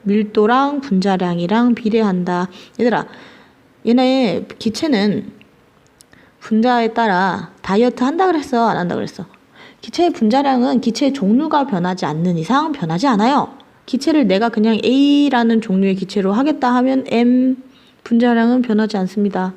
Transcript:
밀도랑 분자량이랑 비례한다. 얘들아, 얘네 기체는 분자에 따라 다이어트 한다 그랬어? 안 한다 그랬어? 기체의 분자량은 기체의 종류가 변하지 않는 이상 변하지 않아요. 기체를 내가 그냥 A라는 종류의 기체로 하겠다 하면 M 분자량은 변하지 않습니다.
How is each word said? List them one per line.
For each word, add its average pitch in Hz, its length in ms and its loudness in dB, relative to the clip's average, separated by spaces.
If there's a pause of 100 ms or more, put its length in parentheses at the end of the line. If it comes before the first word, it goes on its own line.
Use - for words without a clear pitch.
밀도랑 220 760 0
분자량이랑 190 920 0
비례한다. 185 720 -2 (320)
얘들아, 214 280 0 (760)
얘네 254 640 0 (100)
기체는 208 760 -2 (1040)
분자에 226 540 0
따라 190 580 -2 (100)
다이어트 240 420 0
한다 339 240 0
그랬어? 277 400 0
안 180 100 0
한다 175 180 -4
그랬어? - 300 -8 (560)
기체의 330 300 -2
분자량은 254 680 2
기체의 262 320 0
종류가 277 540 0
변하지 180 380 -4
않는 165 320 -2
이상 269 340 -2
변하지 175 360 -2
않아요. 233 500 0 (280)
기체를 285 420 0
내가 202 220 2
그냥 220 340 0
A라는 254 800 2
종류의 190 340 0
기체로 190 380 -2
하겠다 269 420 0
하면 262 320 0
M 254 500 2 (460)
분자량은 240 580 2
변하지 214 360 0
않습니다. 185 600 -2